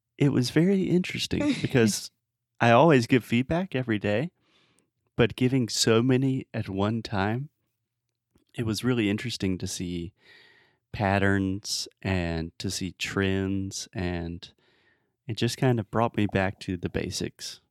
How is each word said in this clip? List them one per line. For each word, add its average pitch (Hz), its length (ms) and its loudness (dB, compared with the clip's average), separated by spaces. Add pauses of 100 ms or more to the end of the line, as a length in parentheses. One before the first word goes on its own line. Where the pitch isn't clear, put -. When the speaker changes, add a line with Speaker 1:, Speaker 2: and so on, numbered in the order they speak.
(180)
Speaker 1:
it 143 140 2
was 123 200 0
very 190 320 2
interesting - 720 -2
Speaker 2:
<laughs> - 40 -8
Speaker 1:
because - 480 2 (520)
I 117 100 6
always 131 340 6
give 127 200 2
feedback 160 500 -2
every 120 240 0
day, 107 320 -2 (840)
but 117 180 4
giving 127 320 2
so 113 340 4
many 131 520 0
at 110 160 -4
one 104 320 -2
time, 110 480 -2 (1040)
it 123 120 -4
was 110 180 -2
really 120 260 2
interesting 101 500 -2
to 95 60 -8
see 87 460 -8 (800)
patterns 98 960 0 (140)
and 85 580 -2
to 101 100 -6
see 90 300 -6
trends, 98 920 -4
and 87 580 -6 (720)
it 117 120 -8
just 117 200 -2
kind 123 220 2
of 101 100 -6
brought 113 280 0
me 104 100 2
back 98 320 -2
to 95 160 -6
the 90 140 -6
basics. - 800 -8